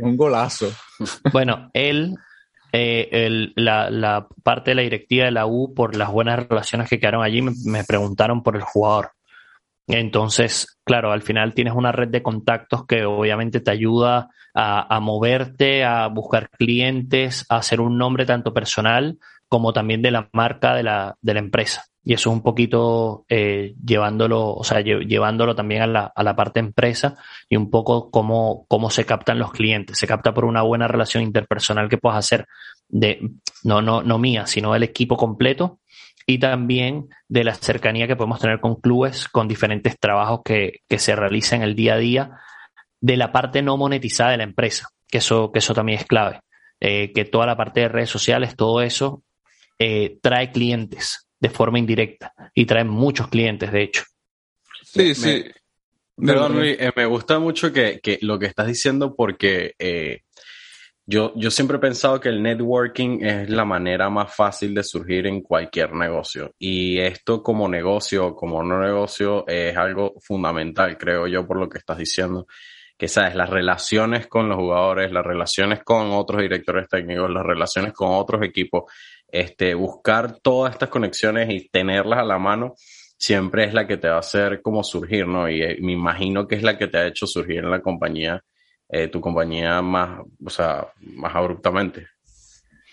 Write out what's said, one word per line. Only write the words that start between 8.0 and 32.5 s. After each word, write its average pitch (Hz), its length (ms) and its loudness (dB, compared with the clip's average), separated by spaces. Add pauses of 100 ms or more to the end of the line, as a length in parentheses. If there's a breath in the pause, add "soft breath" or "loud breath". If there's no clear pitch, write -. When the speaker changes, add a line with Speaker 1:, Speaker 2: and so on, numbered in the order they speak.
Speaker 2:
por 113 100 2
el 101 80 -4
jugador. 104 480 0 (800 soft breath)
Entonces, 110 960 0
claro, 113 280 2
al 107 100 0
final 110 320 0
tienes 120 200 0
una 123 180 2
red 120 160 0
de 120 140 -2
contactos 117 640 -2
que 113 180 2
obviamente 107 560 0
te 110 120 0
ayuda 120 560 2 (260 soft breath)
a, 104 400 0
a 110 60 2
moverte, 127 840 2
a 117 220 2
buscar 110 440 -2
clientes, 127 1000 0
a 113 80 2
hacer 120 240 0
un 120 180 2
nombre 127 260 0
tanto 120 300 0
personal 117 640 0 (300 soft breath)
como 113 240 2
también 110 280 0
de 123 100 2
la 113 220 -2
marca 123 420 2
de 123 80 0
la, 104 380 -2
de 110 140 0
la 104 60 0
empresa. 104 440 -2 (200)
Y 120 100 2
eso 113 160 2
es 113 60 4
un 110 60 -2
poquito, 117 840 0
eh, 101 460 0 (100)
llevándolo, 110 680 2
o - 100 -8
sea, 110 160 0
lle-, 104 260 0
llevándolo 110 480 2
también 107 280 -2
a 113 40 4
la, 110 280 0
a 101 80 -2
la 104 120 2
parte 107 240 0
empresa 120 580 0 (340 loud breath)
y 110 60 4
un 107 140 2
poco 117 400 2
cómo, 113 580 0
cómo 113 200 2
se 113 160 0
captan 117 340 0
los 117 140 -4
clientes. 107 460 -2
Se 110 80 -2
capta 110 260 2
por 117 140 0
una 113 160 2
buena 117 260 2
relación 117 340 0
interpersonal 107 680 -2
que 117 80 2
puedas 107 200 2
hacer 107 280 0 (420 loud breath)